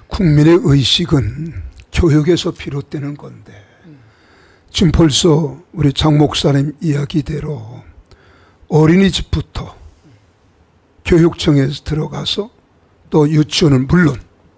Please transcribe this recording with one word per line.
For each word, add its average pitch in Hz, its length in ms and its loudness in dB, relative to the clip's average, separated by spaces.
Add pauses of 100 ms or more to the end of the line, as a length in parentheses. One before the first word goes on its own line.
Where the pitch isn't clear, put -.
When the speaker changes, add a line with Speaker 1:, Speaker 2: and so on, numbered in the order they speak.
Speaker 1:
국민의 160 540 4
의식은 143 1000 -2 (280)
교육에서 165 600 2
비롯되는 143 680 -10
건데 117 340 -20 (340)
Speaker 2:
음. 147 140 -20 (720)
Speaker 1:
지금 175 220 0
벌써 151 640 2 (160)
우리 143 200 -2
장 151 260 0
목사님 143 600 0
이야기대로 143 1000 -6 (880)
어린이집부터 165 1040 0 (1300)
교육청에 160 600 2 (160)
들어가서 151 680 -8 (580)
또 151 180 2
유치원은 147 600 0
물론 151 340 2 (360)